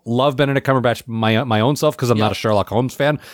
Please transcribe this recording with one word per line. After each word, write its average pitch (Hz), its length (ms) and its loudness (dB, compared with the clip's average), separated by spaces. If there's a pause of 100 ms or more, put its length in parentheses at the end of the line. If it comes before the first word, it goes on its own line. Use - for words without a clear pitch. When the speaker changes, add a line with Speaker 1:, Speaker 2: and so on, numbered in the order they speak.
Speaker 1:
love 127 300 0
Benedict 139 300 0
Cumberbatch 123 400 0
my, 113 380 0
my 110 160 0
own 135 160 2
self 151 220 0
'cause 123 100 -2
I'm 117 80 2
not 107 120 2
Speaker 2:
Yep. 104 40 -2
Speaker 1:
a - 40 -4
Sherlock 104 340 0
Holmes 120 240 -2
fan, 143 260 0 (140)